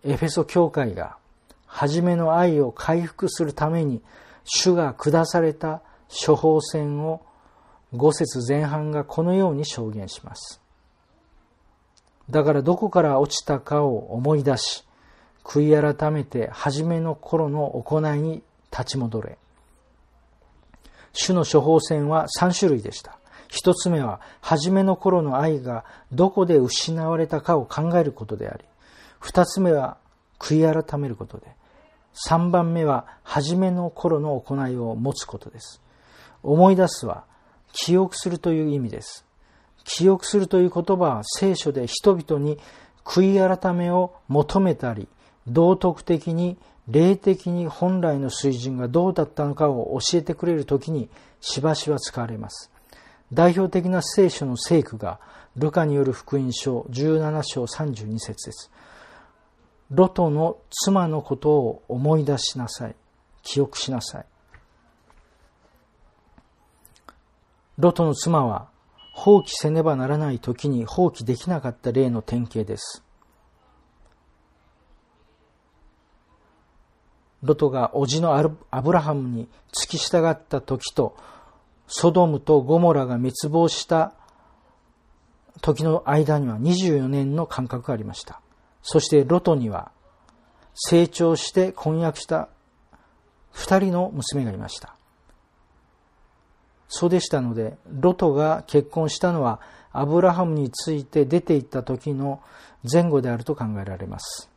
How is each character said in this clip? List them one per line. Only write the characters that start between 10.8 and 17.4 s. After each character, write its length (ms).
「だ 120
か 120
ら、 80
ど 140
こ 140
か 120
ら 180
落 120
ち 120
た 160
か 220
を 320
思 220
い 60
出 140
し、 280
悔 340
い 160
改 160
め 140
て 260
初 320
め 160
の 160
頃 340